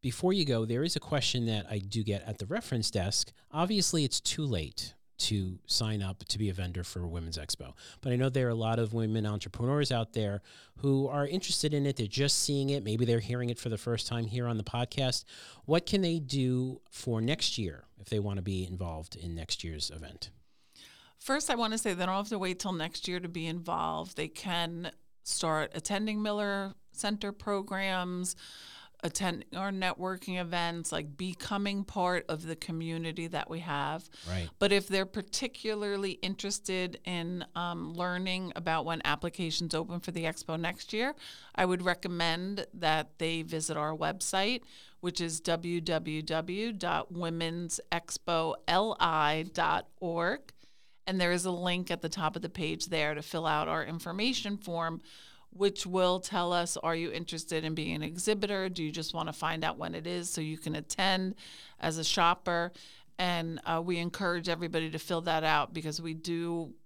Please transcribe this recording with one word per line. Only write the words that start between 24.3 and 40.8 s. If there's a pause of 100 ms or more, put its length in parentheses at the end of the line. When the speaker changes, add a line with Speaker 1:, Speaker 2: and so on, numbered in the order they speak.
Speaker 2:
start
attending
Miller (180)
Center
programs, (680)
attend (100)
our
networking
events,
like,
becoming
part
of
the
community
that
we
have. (180)
Speaker 1:
Right.
Speaker 2:
But
if
they're
particularly
interested
in,
um,
learning
about
when
applications
open
for
the
expo
next